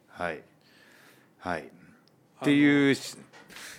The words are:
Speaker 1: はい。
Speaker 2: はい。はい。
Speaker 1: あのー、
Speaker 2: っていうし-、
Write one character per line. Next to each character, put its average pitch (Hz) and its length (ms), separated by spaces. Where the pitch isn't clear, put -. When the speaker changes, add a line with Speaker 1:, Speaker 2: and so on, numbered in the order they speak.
Speaker 1:
は 87 220
い。 73 100
Speaker 2:
は 90 120
い。 - 20
は 82 60
い。 - 20
Speaker 1:
あ - 20
の - 40
ー、 - 20
Speaker 2:
っ - 20
て 147 100
い 143 380
う 123 40
し-、 - 200